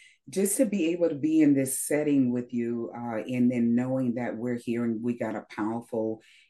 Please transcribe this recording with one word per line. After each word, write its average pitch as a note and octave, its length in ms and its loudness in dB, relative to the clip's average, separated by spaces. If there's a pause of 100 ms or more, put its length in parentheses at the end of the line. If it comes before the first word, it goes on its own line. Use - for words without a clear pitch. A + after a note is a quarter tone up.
(280)
just G3 300 0
to C#4 60 6
be F#3+ 280 0
able E3+ 160 2
to D3 80 -2
be D#3 240 2
in D3 140 8
this C3+ 260 0
setting D3 520 2
with B2 220 -4
you, A#2 420 -2
uh, A#2+ 200 -6
and B2 340 2
then A#2 240 2
knowing B2+ 400 0
that A#2+ 220 -4
we're A#2+ 280 -4
here A#2+ 200 -2
and A2+ 180 -2
we A#2+ 160 -2
got A2 160 -4
a G#2 160 -8
powerful A2 720 -4 (280)